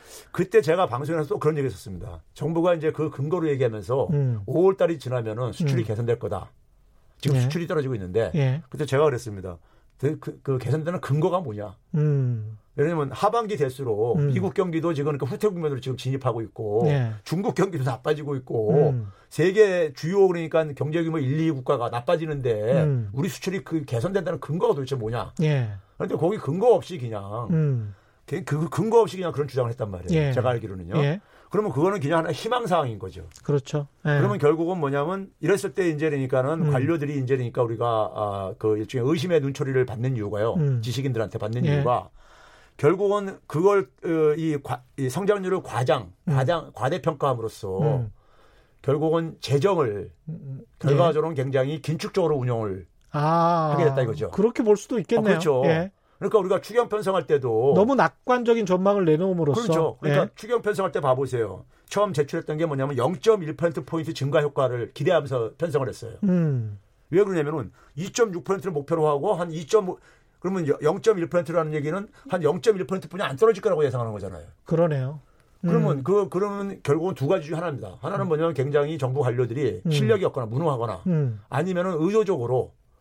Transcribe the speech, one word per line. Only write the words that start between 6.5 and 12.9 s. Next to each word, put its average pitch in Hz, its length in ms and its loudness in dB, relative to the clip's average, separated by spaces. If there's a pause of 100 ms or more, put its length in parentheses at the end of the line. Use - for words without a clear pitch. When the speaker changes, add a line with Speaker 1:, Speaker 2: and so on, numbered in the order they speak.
Speaker 1:
지금 139 160 2
Speaker 2:
예. 127 40 4
Speaker 1:
수출이 151 260 -2
떨어지고 135 280 -2
있는데 95 400 -2
Speaker 2:
예. 139 340 0
Speaker 1:
그때 135 180 -6
제가 135 180 2
그랬습니다. 101 540 -4 (400)
그, 147 200 -2
그, - 240 -12
그 131 160 -2
개선되는 156 420 -2
근거가 160 400 0
뭐냐? 104 360 -10 (180)
Speaker 2:
음. 127 640 0 (160)
Speaker 1:
왜냐면 147 380 0